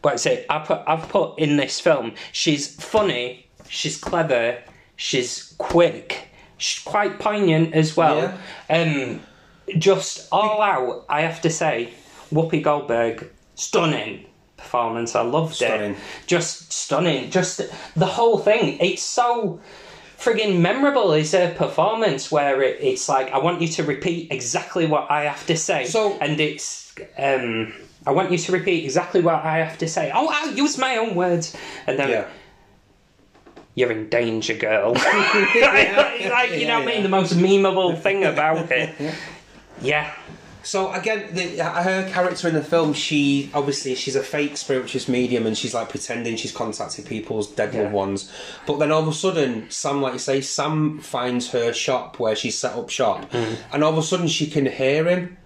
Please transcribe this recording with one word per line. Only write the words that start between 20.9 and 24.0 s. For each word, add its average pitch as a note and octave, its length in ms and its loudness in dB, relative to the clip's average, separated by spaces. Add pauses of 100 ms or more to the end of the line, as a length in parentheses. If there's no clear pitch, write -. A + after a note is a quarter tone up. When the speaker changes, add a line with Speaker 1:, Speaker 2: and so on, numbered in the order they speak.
Speaker 1:
is D#3 200 2
her F3 220 4
performance F3 800 0
where C#3+ 300 4
it, B2+ 180 2
it's C3 280 0
like, C3 240 2
"I C3+ 60 2
want E3 220 0
you E3 80 0
to D#3+ 160 -4
repeat E3 480 -4